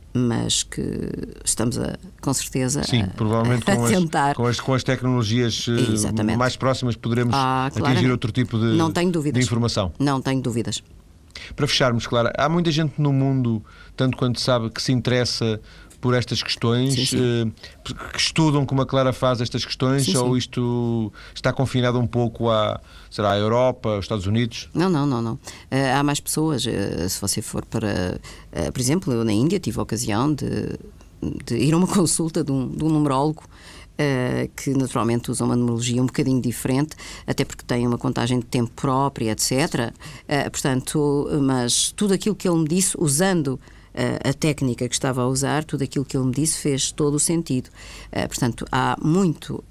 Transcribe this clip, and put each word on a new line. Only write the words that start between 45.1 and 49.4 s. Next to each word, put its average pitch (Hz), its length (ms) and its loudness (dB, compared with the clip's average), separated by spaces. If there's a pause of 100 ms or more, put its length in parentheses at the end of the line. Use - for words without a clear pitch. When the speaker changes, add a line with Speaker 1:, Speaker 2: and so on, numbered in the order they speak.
Speaker 1:
a 123 60 2
usar, 135 340 0
tudo 139 220 -4
aquilo 131 200 -2
que - 120 -4
ele 131 100 2
me 127 60 2
disse 147 260 0
fez 135 320 0
todo 147 240 0
o 147 60 2
sentido. 165 500 0 (400)
Eh, - 160 -4
portanto, - 460 -2
há 127 280 0
muito, 165 720 0